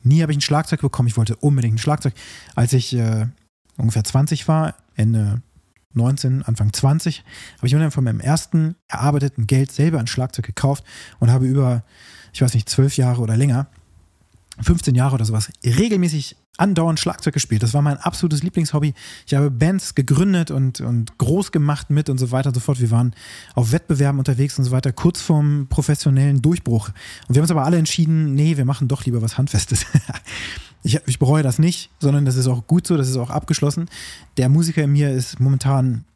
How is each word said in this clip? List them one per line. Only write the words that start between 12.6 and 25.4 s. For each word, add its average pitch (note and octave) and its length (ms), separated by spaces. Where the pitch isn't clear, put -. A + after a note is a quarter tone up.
zwölf C3+ 260
Jahre B2 240
oder A2 160
länger, C3+ 300
fünfzehn - 320
Jahre C3 220
oder A2+ 100
sowas, A2 240
regelmäßig E3 760
andauernd E3 420
Schlagzeug - 320
gespielt. A2 300
Das A2+ 100
war C#3+ 80
mein C#3+ 160
absolutes D3+ 460
Lieblingshobby. D3+ 500
Ich - 60
habe C#3+ 180
Bands D#3+ 440
gegründet E3 560
und, C3+ 320
und A#2+ 340
groß D#3+ 360
gemacht D3 360
mit D3 220
und C3 80
so B2+ 140
weiter C3 160
und C3 60
so B2+ 60
fort. C3 200
Wir A#2 100
waren A#2+ 240
auf A#2 180
Wettbewerben C#3 460
unterwegs C3+ 400
und C3 80
so B2 40
weiter, B2+ 220
kurz - 300
vorm D3 480